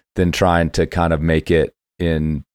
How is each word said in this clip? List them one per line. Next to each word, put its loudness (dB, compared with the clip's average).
than 0
trying 2
to 0
kind -2
of -2
make 0
it 0
in -2